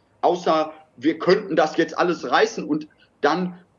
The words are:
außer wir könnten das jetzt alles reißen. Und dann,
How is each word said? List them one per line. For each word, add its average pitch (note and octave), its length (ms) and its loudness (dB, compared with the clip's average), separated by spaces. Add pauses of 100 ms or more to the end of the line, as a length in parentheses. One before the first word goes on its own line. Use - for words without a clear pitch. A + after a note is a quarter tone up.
(200)
außer D#3+ 540 0 (240)
wir D3+ 220 0
könnten G3+ 360 2
das D#3 220 0
jetzt - 200 -2
alles E3 320 -2
reißen. F3+ 360 0
Und D3+ 240 -4 (320)
dann, F3+ 360 -2 (200)